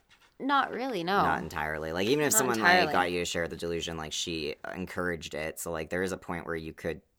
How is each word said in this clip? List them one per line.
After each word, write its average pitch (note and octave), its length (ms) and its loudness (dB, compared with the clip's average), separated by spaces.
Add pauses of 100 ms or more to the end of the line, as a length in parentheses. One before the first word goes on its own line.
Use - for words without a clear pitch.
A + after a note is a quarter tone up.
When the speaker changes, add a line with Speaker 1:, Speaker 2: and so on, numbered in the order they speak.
(420)
Speaker 1:
Not C#4 300 2
really, A3+ 320 -4
no. F#3 180 2
Speaker 2:
Not D#2+ 180 4
entirely. D#2 520 -2
Like, F#2 160 0
even D3 160 4
if C#3+ 80 4
Speaker 1:
Not - 60 6
Speaker 2:
someone, B2 220 4
Speaker 1:
entirely. F3 260 6
Speaker 2:
like, D#3 80 -2
got F2+ 180 4
you F2+ 80 0
to F2 60 0
share E2+ 240 -2
the E2+ 80 -8
delusion, E2 400 -4
like, D#2 160 -6
she D#2+ 420 -4 (180)
encouraged F2 600 -4
it. D#2 260 -6
So, - 100 -6
like, D#2+ 200 -4
there F2+ 120 0
is F#2 120 0
a F2+ 40 -4
point F2 280 -6
where E2 100 -2
you D#2+ 180 -6
could, D#2 280 -6 (180)